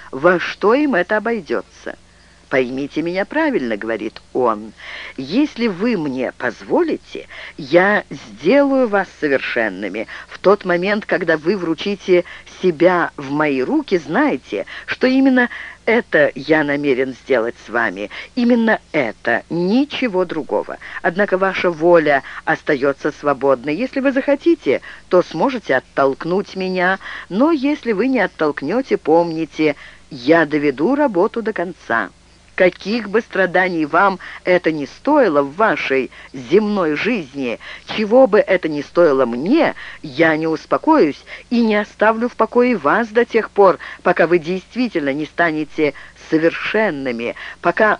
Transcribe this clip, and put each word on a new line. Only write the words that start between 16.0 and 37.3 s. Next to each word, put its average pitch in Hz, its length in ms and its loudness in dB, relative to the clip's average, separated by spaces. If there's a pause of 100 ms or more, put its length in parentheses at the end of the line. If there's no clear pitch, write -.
я 147 280 0
намерен 139 600 0
сделать 120 320 0 (100)
с - 40 -20
вами, 104 420 -4 (240)
именно 233 440 2 (120)
это, 117 580 -2
ничего 190 760 0
другого. 117 540 -4 (240)
Однако 185 380 0
ваша 190 320 0
воля 156 500 4 (240)
остается 139 760 -2
свободной. 139 560 0
Если 254 240 -4
вы 269 120 2
захотите, 269 680 0 (280)
то 180 140 4
сможете 196 540 -2
оттолкнуть 156 800 -2
меня, 185 440 -2 (300)
но 233 200 2
если 285 440 0
вы 226 160 0
не 262 100 0
оттолкнете, 180 800 -2
помните, 160 760 0 (360)
я 151 340 4
доведу 147 480 0
работу 233 480 0
до - 100 -4
конца». 139 600 -4 (440)
Каких 202 540 0
бы 208 120 0
страданий 180 640 0
вам 180 340 2 (240)
это 180 280 2
ни 151 140 -4
стоило 214 560 2
в 139 140 -4
вашей 151 560 0 (220)
земной 170 600 0
жизни, 139 640 -4 (360)